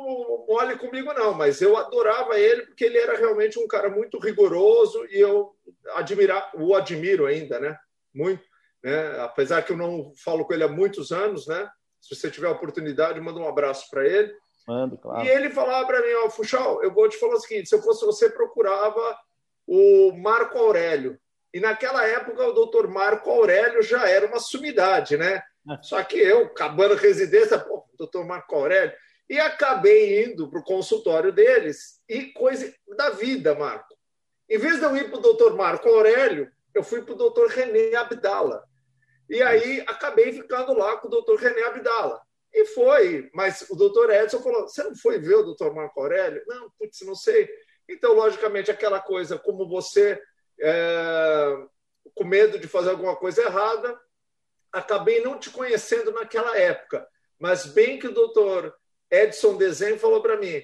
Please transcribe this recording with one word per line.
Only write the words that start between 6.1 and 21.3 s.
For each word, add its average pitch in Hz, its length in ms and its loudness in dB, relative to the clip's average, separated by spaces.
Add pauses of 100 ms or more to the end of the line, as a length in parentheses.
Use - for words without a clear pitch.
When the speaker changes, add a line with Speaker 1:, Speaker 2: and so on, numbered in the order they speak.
Speaker 1:
o 175 220 0
admiro 170 500 0
ainda, 139 340 -4
né? 151 180 -6 (360)
Muito, 175 300 -4 (400)
né? 147 380 -4
Apesar 143 420 -2
que 185 100 -6
eu 170 40 -4
não 170 360 -8 (100)
falo 160 220 -4
com 175 80 -4
ele 160 100 0
há 156 40 2
muitos 170 440 -4
anos, 180 360 -4
né? 180 220 -8 (300)
Se - 160 -18
você 160 140 -8
tiver 151 180 -8
a 165 40 0
oportunidade, 156 680 -4
manda 165 200 -12
um 160 80 -6
abraço 139 420 -4
pra 139 180 0
ele. 208 260 2 (340)
Speaker 2:
Mando, 123 300 -4
claro. - 280 -8
Speaker 1:
E 262 40 0
ele 277 200 2
falava 254 380 -2
pra 254 140 0
mim, 233 120 0 (120)
"Ó, 214 40 -2
Funchal, 220 540 -2
eu 185 100 -2
vou 214 160 4
te 214 80 -6
falar 466 180 0
o 440 40 -2
seguinte: 415 280 -8
se - 80 4
eu - 60 0
fosse 220 240 0
você, 226 240 2
procurava 214 880 -2 (480)
o 190 460 8
Marco 214 460 0
Aurélio." 170 600 0 (360)